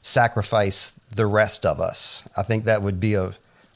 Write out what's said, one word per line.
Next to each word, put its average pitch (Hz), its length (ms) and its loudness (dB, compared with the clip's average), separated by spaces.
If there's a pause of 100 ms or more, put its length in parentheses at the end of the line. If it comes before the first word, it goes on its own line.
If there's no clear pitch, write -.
sacrifice - 920 0 (200)
the 107 120 2
rest 104 400 2
of 80 140 0
us. - 420 -6 (140)
I 98 60 0
think 110 220 -2
that 110 180 2
would 98 160 0
be 104 160 2
a 92 200 -2 (420)